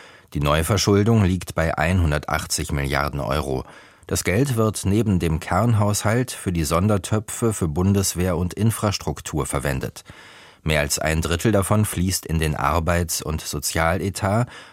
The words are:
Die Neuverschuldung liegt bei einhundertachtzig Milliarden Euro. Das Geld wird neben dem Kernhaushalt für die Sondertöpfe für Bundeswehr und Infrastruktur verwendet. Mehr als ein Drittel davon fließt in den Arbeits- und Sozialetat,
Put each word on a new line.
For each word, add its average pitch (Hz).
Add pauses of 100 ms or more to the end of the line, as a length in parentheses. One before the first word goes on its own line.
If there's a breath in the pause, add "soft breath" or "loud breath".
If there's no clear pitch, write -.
(340 loud breath)
Die 76
Neuverschuldung 98
liegt 90
bei 82
einhundertachtzig 78
Milliarden 71
Euro. 67 (400 loud breath)
Das -
Geld 123
wird 110
neben 98
dem 80
Kernhaushalt 107
für -
die 85
Sondertöpfe 104
für 98
Bundeswehr 90
und 87
Infrastruktur 101
verwendet. 65 (580 loud breath)
Mehr 76
als 73
ein 80
Drittel 87
davon 104
fließt 92
in 82
den 78
Arbeits- 82
und 78
Sozialetat, 92 (260 loud breath)